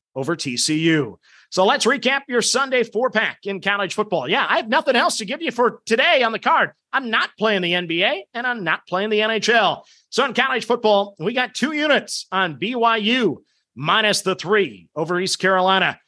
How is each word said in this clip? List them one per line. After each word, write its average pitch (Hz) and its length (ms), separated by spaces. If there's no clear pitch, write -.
over 139 220
T 127 200
C 156 220
U. 156 400
So 185 140
let's 226 220
recap 269 420
your 247 140
Sunday 254 400
four-pack 220 640
in 196 160
college 196 340
football. 190 340
Yeah, 208 200
I 208 80
have 311 120
nothing 269 280
else 294 220
to 226 60
give 254 160
you 320 100
for 240 360
today 269 360
on 226 100
the 220 60
card. 254 340
I'm 262 180
not 240 280
playing 202 240
the 175 120
N 180 120
B 165 160
A, 269 300
and 240 140
I'm 233 180
not 156 220
playing 196 240
the 214 100
N 214 100
H 214 200
L. 202 360
So 240 160
in 262 80
college 247 320
football, 214 540
we 185 160
got 247 200
two 285 180
units 294 600
on 180 260
B 208 160
Y 233 220
U 214 480
minus 196 480
the 190 120
three 156 640
over 165 240
East 185 180
Carolina. 185 680